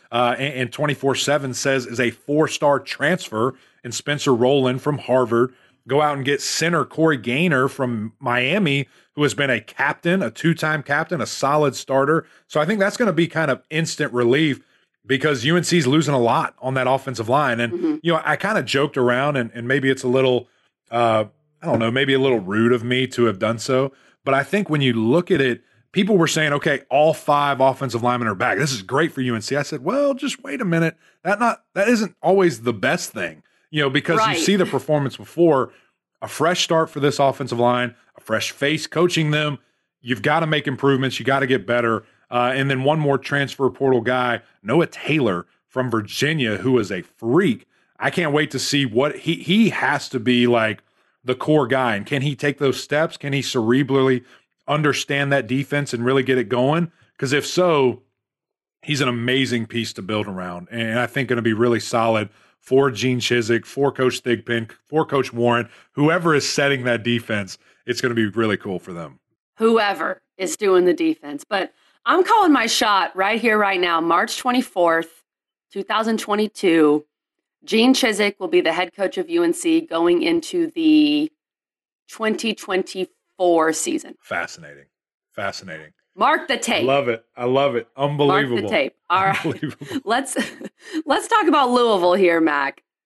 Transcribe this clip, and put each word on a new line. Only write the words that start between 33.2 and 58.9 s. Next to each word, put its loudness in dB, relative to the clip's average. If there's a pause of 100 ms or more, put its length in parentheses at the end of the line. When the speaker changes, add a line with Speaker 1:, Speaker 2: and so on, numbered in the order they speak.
Speaker 1:
you -2
know, 2
because 0
Speaker 2:
Right. 0
Speaker 1:
you -2
see 4
the 2
performance -2
before, 2 (480)
a -10
fresh 0
start 2
for -10
this 2
offensive 0
line, 2 (220)
a -20
fresh -4
face -4
coaching 0
them. -2 (440)
You've -6
gotta 0
make -2
improvements. 0
You -10
gotta 2
get 0
better." 0 (260)
Uh, 0
and -2
then -2
one 2
more 2
transfer -2
portal 0
guy, -2 (200)
Noah 2
Taylor -2 (200)
from -4
Virginia, -2
who 2
is -2
a -6
freak. -2 (320)
I -2
can't -2
wait 0
to -6
see 0
what 0
he, -4
he 2
has -2
to -4
be 2
like 0 (420)
the -4
core 2
guy. 0
And -6
can -4
he -2
take -4
those 0
steps? -2
Can -8
he 0
cerebrally 0 (420)
understand -2
that 0
defense -4
and -4
really 2
get 2
it -2
going? 0 (240)
'Cause -4
if 0
so, 2 (800)
he's -4